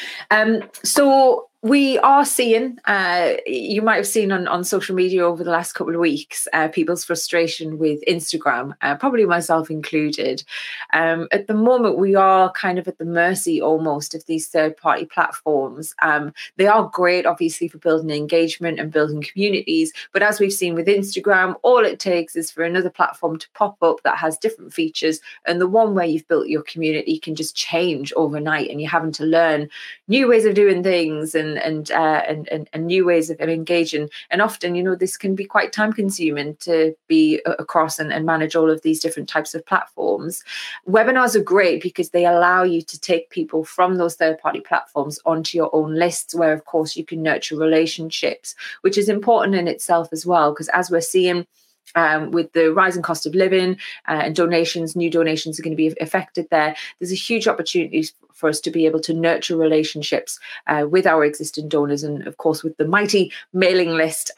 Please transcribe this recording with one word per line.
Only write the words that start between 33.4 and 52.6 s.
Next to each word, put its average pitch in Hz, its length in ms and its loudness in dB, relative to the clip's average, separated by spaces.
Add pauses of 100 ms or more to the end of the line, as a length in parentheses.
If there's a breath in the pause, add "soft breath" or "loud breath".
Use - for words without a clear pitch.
engaging. 160 720 -2 (200 loud breath)
And 190 120 0
often, 185 320 -2
you 175 80 -2
know, 185 120 0
this 190 220 -4
can 190 180 -4
be 196 100 -6
quite - 280 -2
time 214 220 -2
consuming 156 640 -4
to 160 380 0 (140)
be 156 380 4
a-, 170 60 0
across - 460 -2
and, 156 140 -6
and 156 140 -2
manage 156 280 0
all 160 160 4
of 156 120 0
these 160 180 0
different 156 300 -6
types - 240 -4
of 165 100 -10
platforms. - 800 -4 (420 loud breath)
Webinars 226 480 4
are 214 80 2
great 180 400 2
because 180 280 -6
they 175 160 2
allow 175 380 4
you 170 180 0
to - 180 -16
take 165 300 -2
people 160 340 -4
from 185 320 0
those 170 180 0
third 160 240 0
party - 220 -4
platforms 147 640 -4
onto 160 320 -2
your 160 180 0
own 156 200 0
lists, 170 400 -2
where 165 180 2
of 156 140 -4
course 160 300 -2
you 165 80 -8
can 160 180 -8
nurture 156 340 -2
relationships, 160 1000 -2 (280 loud breath)
which 196 160 2
is 202 100 2
important 208 480 2
in 175 120 0
itself 170 440 0
as 160 140 -8
well. 156 280 4
'Cause 156 200 -8
as 180 160 0
we're 170 100 2
seeing, 175 460 0 (480)
um, 156 360 2
with 165 220 -2
the 165 220 4